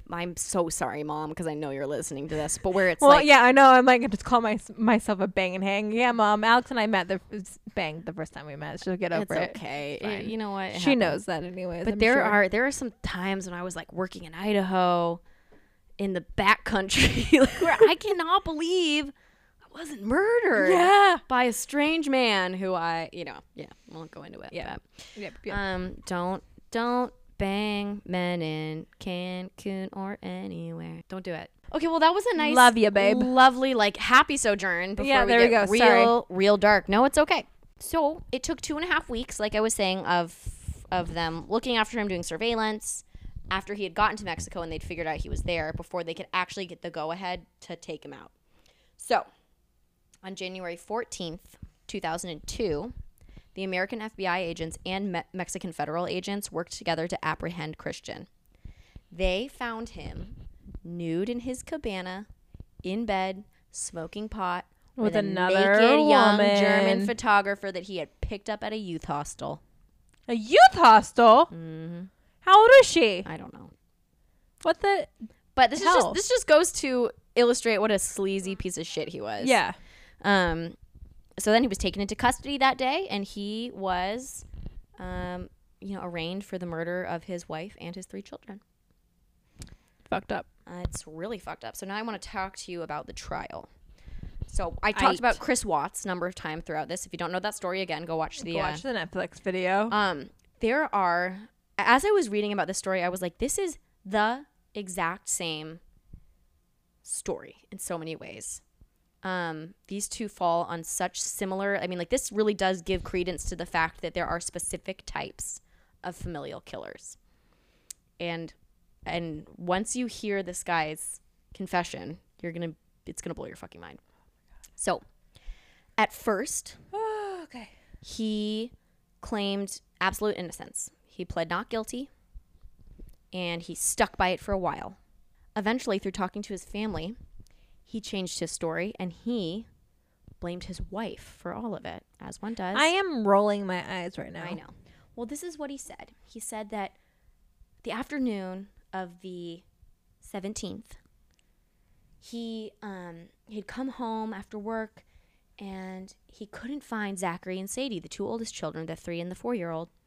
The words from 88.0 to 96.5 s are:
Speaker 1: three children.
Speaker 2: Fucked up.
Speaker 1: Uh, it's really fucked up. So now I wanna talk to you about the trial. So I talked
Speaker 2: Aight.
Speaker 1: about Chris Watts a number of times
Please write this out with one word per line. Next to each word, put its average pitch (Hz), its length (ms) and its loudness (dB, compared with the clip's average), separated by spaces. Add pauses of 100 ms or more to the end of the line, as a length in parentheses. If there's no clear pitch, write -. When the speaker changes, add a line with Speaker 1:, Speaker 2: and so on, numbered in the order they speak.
Speaker 1:
three 196 160 -14
children. - 400 -18 (1500)
Speaker 2:
Fucked - 220 -4
up. - 140 -6 (220)
Speaker 1:
Uh, 175 160 -14
it's - 220 -8
really 175 320 -10
fucked 156 280 -14
up. 110 100 -14
So - 100 -14
now 196 100 -8
I 214 80 -6
wanna 220 160 -8
talk 190 380 -10
to - 140 -14
you 175 120 -10
about 151 240 -10
the - 60 -16
trial. - 560 -12 (800)
So 175 340 -4
I 214 100 2
talked 196 260 2
Speaker 2:
Aight. - 20 -10
Speaker 1:
about 240 200 0
Chris 247 260 -2
Watts 165 400 -4
a - 20 -10
number 180 200 -4
of 185 80 -10
times 165 280 -10